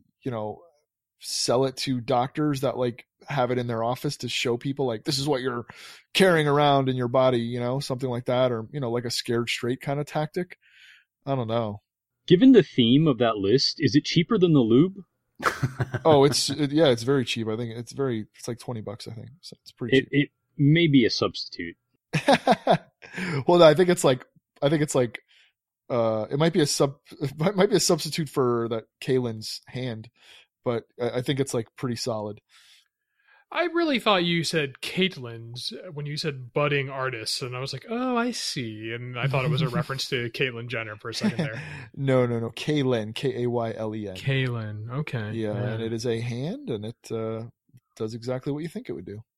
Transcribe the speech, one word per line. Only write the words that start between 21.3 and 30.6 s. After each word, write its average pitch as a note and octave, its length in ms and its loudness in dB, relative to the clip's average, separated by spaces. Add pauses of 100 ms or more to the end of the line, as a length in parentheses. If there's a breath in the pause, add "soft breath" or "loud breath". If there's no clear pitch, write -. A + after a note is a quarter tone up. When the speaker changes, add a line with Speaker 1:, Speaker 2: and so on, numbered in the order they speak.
Speaker 1:
<laughs> - 120 -4 (1200 loud breath)
Well, F3 120 6
no, E3+ 80 10
I D3+ 80 10
think F3 160 4
it's F3 140 2
like, C3 200 2 (380)
I C#3+ 80 4
think D3+ 120 2
it's D3+ 120 -2
like, B2 260 0 (680)
uh, A2+ 400 0
it - 80 -2
might E3 160 4
be F#3 60 4
a D3 60 4
sub-, C#3+ 300 0 (120)
<laughs> - 120 -14
it C#3+ 180 -6
might, F#3+ 180 0
might G3 140 4
be - 60 4
a - 40 4
substitute D#3+ 500 -2
for A#2+ 380 0
that A2+ 160 -6 (180)
Kaylin's A#2+ 640 -2
hand, A#2+ 420 -8 (600 soft breath)